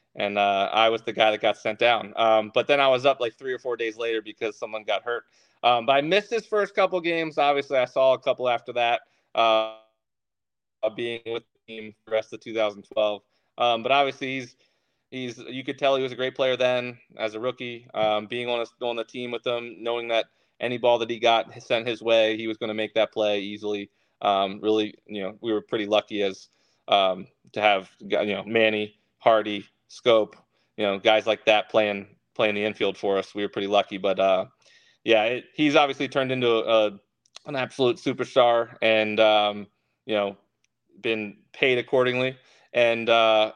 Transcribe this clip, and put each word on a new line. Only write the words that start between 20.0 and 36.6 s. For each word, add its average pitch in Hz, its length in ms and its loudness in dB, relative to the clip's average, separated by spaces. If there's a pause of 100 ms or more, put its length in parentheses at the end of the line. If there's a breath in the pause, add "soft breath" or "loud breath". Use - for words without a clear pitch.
that 113 180 0 (320)
any 123 180 -4
ball 120 220 4
that 113 100 -4
he 120 100 -6
got 117 440 0
sent 117 240 -2
his 110 140 -6
way, 110 360 2
he 110 100 -8
was 110 100 -6
gonna 110 160 -6
make 107 200 -6
that 107 180 0
play 104 300 0
easily. 104 480 -8 (320)
Um, 98 400 0
really, 107 320 0 (140)
you 101 160 -8
know, 92 180 -8
we 117 100 -4
were 104 100 -2
pretty 107 260 -6
lucky 104 340 -2
as, 95 280 -6 (380)
um, 95 400 0 (260)
to 104 80 -4
have, 101 280 2 (100)
you 101 260 -2
know, 98 200 -4
Manny, 107 540 0 (180)
Hardy, 107 480 0 (240)
Schoop, 110 460 2 (420)
you 107 80 -2
know, 98 140 -2
guys 110 260 4
like 107 200 -2
that 107 240 2
playing, 104 380 0 (280)
playing 107 200 0
the 104 80 -2
infield 104 340 -2
for 98 200 0
us. - 160 -4
We 104 80 -6
were 101 80 -4
pretty 101 180 -4
lucky, 101 300 0
but, 95 220 -2
uh, 95 260 2 (580 soft breath)
yeah, 110 220 4
it, 120 280 -4
he's 151 220 0
obviously 139 320 2
turned 131 240 -2
into 127 180 0
a, 110 500 2 (460)